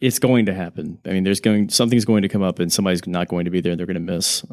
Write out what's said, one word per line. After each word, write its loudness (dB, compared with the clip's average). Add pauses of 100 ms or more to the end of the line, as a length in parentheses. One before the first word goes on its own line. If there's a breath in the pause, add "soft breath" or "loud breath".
it's 0
going 4
to 0
happen. -8
I -8
mean, 0
there's 2
going, 2
something's 2
going 2
to 0
come 0
up 0
and -2
somebody's 0
not -4
going -2
to -4
be 0
there. -2
They're -6
gonna -4
miss, -4